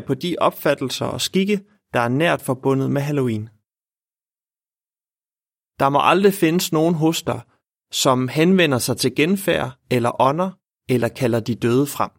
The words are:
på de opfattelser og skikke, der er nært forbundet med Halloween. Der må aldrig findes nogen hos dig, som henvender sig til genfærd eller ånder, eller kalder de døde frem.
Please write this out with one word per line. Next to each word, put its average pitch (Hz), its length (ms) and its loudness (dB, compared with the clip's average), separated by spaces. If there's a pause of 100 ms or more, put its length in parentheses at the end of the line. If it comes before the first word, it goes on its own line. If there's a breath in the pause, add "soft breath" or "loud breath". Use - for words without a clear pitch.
på 139 60 0
de 160 260 -4
opfattelser 139 680 -2
og - 160 -6
skikke, 196 440 -2 (280 soft breath)
der 127 60 0
er 120 100 0
nært 147 320 0
forbundet 135 500 -2
med 139 100 -2
Halloween. 127 480 -4 (2250)
Der 135 100 4
må 143 100 2
aldrig 190 340 4
findes 170 380 0
nogen 165 240 2
hos 160 280 0
dig, 117 180 -4 (500)
som 127 360 0
henvender 156 520 2
sig 117 180 -4
til - 180 -2
genfærd 160 560 0 (200)
eller 120 300 0
ånder, 160 300 2 (380)
eller 120 200 0
kalder 117 300 -2
de 110 160 -4
døde 123 320 0
frem. - 320 -6